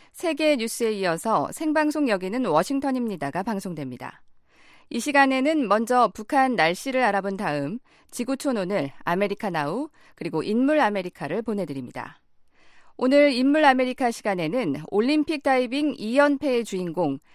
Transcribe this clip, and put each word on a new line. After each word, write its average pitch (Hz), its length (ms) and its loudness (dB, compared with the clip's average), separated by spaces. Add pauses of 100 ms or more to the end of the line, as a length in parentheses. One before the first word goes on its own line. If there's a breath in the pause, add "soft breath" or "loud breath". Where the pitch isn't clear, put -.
(120)
세계 311 440 0
뉴스에 226 380 -2
이어서 185 580 0
생방송 302 560 0
여기는 208 380 -2
워싱턴입니다가 202 960 0
방송됩니다. 165 800 -8 (680 soft breath)
이 233 80 -4
시간에는 277 680 2
먼저 226 460 2
북한 262 420 0
날씨를 190 480 0
알아본 196 340 0
다음 156 420 -4 (320 soft breath)
지구촌 262 460 -2
오늘, 180 340 -2 (120)
아메리카 196 460 -2
나우, 170 400 -4 (260 soft breath)
그리고 160 280 -4
인물 269 360 2
아메리카를 190 640 -2
보내드립니다. 143 800 -8 (760 soft breath)
오늘 285 340 6
인물 285 340 4
아메리카 254 460 2
시간에는 180 800 -2
올림픽 294 520 2
다이빙 262 540 0
이 226 200 -2
연패의 277 480 2
주인공, 170 540 -4 (160 soft breath)